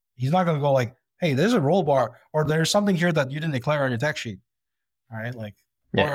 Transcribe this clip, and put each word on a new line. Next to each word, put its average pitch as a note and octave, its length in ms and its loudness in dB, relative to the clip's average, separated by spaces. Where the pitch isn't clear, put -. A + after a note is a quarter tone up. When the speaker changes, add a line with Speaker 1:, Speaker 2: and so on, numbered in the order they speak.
Speaker 1:
He's C3 160 -2
not F#3 120 4
gonna D#3+ 160 0
go C#3+ 120 2
like, B2 220 2
"Hey, D#3+ 140 0
there's F3+ 180 2
a A3+ 80 2
roll E3 220 2
bar," C3+ 360 0
or, D#3 140 0
"There's D#3 240 0
something G#3 260 2
here F3 160 2
that C#3+ 180 0
you D3 80 -8
didn't D#3 140 -4
declare C#3 320 -2
on B2+ 60 0
your A#2 80 -2
tech D3 180 -2
sheet." G2+ 220 -10
All A2+ 80 -12
right. A#2+ 160 -8
Like, G#2+ 200 -12
Speaker 2:
Yeah. - 200 0